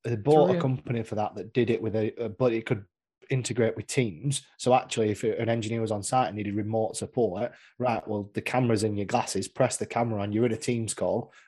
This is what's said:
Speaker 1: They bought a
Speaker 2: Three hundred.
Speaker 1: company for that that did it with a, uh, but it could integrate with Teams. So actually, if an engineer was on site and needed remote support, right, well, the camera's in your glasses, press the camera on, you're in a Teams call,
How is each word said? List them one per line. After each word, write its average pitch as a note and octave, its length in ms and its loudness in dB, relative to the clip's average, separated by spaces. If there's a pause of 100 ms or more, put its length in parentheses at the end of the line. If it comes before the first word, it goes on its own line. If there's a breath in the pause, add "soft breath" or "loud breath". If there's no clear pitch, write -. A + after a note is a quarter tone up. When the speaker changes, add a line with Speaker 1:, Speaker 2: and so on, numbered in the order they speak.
Speaker 1:
They A#2+ 120 -2
bought B2 160 2
a D#3 220 8
Speaker 2:
Three E3+ 60 2
hundred. - 20 0
Speaker 1:
company B2+ 420 -2
for A2 120 -8
that G#2 200 -2
that G2+ 180 -10
did A#2 160 4
it A#2 120 2
with G#2+ 140 -2
a, A2 300 -2
uh, G#2+ 40 -6
but A#2+ 240 0
it A2+ 120 -2
could G2+ 200 -2 (440)
integrate A#2 460 0
with - 120 -10
Teams. B2 540 -2 (160 soft breath)
So B2 160 4
actually, A2+ 380 2
if G2+ 120 -4
an A2 260 0
engineer A2+ 320 -2
was A2 100 -2
on G2+ 100 -2
site B2+ 280 2
and G2+ 80 -6
needed G2+ 180 -4
remote A2 420 -2
support, A2 540 -2 (260 soft breath)
right, A#2+ 300 -2
well, G#2 260 -4
the A2 80 -4
camera's A#2 420 2
in G#2 140 0
your G2+ 80 -2
glasses, G2+ 420 -2
press - 300 0
the G#2 80 -4
camera A#2 360 -2
on, G2+ 120 -2
you're A#2 140 4
in A2 60 0
a A2 40 -2
Teams A#2 380 -2
call, F#2+ 360 -2 (160 soft breath)